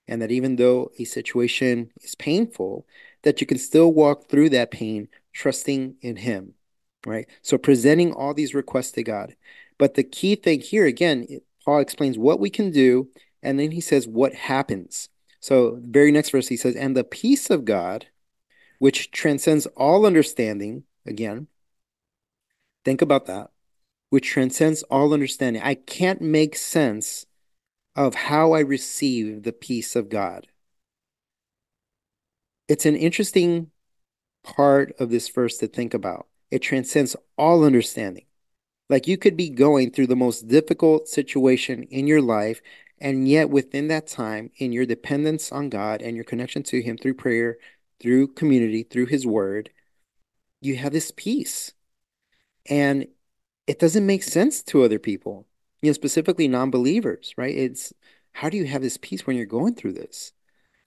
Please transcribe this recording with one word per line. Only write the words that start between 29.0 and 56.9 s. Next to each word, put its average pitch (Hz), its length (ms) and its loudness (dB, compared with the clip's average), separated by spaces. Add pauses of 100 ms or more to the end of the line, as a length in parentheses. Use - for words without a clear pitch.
the 113 100 -6
peace - 440 -8
of 101 120 -4
God. 95 400 -6 (2250)
It's 147 160 0
an 151 120 2
interesting 170 760 0 (720)
part 139 560 2
of 120 120 -4
this 117 180 -2
verse 123 300 -2
to 110 80 -4
think 120 280 -6
about. 92 320 -8 (240)
It 131 80 0
transcends 131 580 0 (220)
all 156 260 6
understanding. 113 600 2 (640)
Like, 135 200 0
you 185 80 2
could 185 200 2
be 170 120 -2
going 135 440 4
through 131 160 0
the 127 80 0
most 123 300 -2
difficult 156 640 2
situation 131 760 0
in 135 220 -6
your 151 140 4
life, 113 400 0 (380)
and 135 300 -2
yet 147 220 4
within 139 380 -2
that 156 180 -4
time, 110 520 -10
in 127 140 -4
your 123 140 -2
dependence 147 640 -4
on 139 200 -8
God 107 320 -6
and 117 120 -10
your 113 100 -10
connection 123 400 -8
to - 180 -4
Him 113 140 -8
through 135 180 -2
prayer, 117 440 -2 (420)
through 127 280 2
community, 117 540 0
through 123 240 -4
His 131 200 -2
Word, 104 440 -4 (920)
you 135 160 -4
have 135 160 -6
this 156 240 -4
peace. - 560 -6 (960)
And 139 380 0 (600)
it 143 120 -4
doesn't 185 280 2
make 196 160 0
sense 226 420 0
to 139 180 4
other 110 160 4
people, 101 480 -10 (360)
you 151 60 2
know, 147 40 4
specifically 160 560 0
non-believers, 127 880 -2